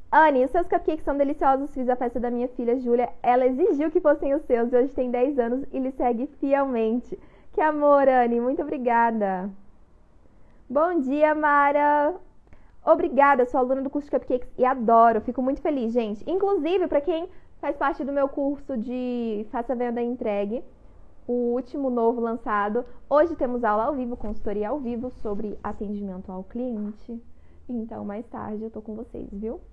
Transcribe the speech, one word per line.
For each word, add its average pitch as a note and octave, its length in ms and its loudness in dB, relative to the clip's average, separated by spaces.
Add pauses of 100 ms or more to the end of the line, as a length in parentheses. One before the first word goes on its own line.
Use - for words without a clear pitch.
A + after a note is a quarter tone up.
(120)
Anne, C#4+ 340 6
os C4+ 60 -2
seus E4+ 160 2
cupcakes E4+ 380 -2
são C#4+ 100 0
deliciosos. C#4 580 2
Fiz B3+ 160 -4
a B3 60 2
festa A#3+ 240 -4
da A#3+ 120 -4
minha B3 160 -2
filha, B3 320 -2
Júlia. A#3+ 320 0 (100)
Ela B3+ 240 4
exigiu D4+ 460 2
que F4 100 2
fossem D4 320 2
os D4+ 100 0
seus A#3+ 280 0
e B3 40 4
hoje - 180 2
tem B3+ 180 -4
dez C4 260 0
anos B3 340 0
e C4 80 -6
lhe C4 120 -2
segue B3 340 0 (140)
fielmente. C4 800 0 (320)
Que G4+ 100 0
amor, D4 460 4
Anne. A#3+ 320 4
Muito B3+ 220 -2
obrigada. A#3 880 0 (1160)
Bom E4 320 2
dia, D4 360 2
Mara. D4 800 4 (720)
Obrigada, C#4 600 6
sou C4 140 0
aluna C4 220 0
do C4+ 80 -4
curso C#4+ 200 -6
de - 20 -20
cupcakes C4 460 -2
e B3 80 2
adoro. A#3 560 6
Fico B3+ 200 -4
muito C4+ 200 0
feliz, B3+ 320 -2
gente. A3 360 -4
Inclusive, F#4 580 0
pra C#4+ 120 0
quem E4 300 -2 (300)
faz C#4+ 180 -4
parte D#4 260 -2
do C4 80 -4
meu C#4 160 0
curso C#4 500 -4
de A#3 720 -4
Faça B3 240 -4
Venda A#3+ 280 -2
e A#3 40 -2
Entregue, A3 560 -4 (640)
o B3 280 0
último C4 360 -4
novo A#3 300 2
lançado, A3+ 640 -2 (240)
hoje D4+ 280 4
temos B3 260 -2
aula G#3+ 220 0
ao D4 80 -2
vivo, B3 240 -6
consultoria G#3 500 -4
ao D4 120 -4
vivo A#3+ 300 -6
sobre G#3 540 -6
atendimento G3+ 640 -8
ao F#3 140 -10
cliente. A#3 800 -8 (460)
Então, A3+ 340 -8
mais G#3 240 -8
tarde G#3+ 380 -10
eu A3+ 40 -10
tô A3 120 -12
com G#3+ 140 -12
vocês, - 360 -12
viu? A3 300 -8 (120)